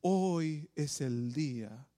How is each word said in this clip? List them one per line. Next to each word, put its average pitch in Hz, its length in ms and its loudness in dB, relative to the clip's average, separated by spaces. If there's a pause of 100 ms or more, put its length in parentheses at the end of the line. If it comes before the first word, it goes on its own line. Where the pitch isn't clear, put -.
hoy 170 760 2
es 147 240 -2
el 120 320 0
día. 123 640 -4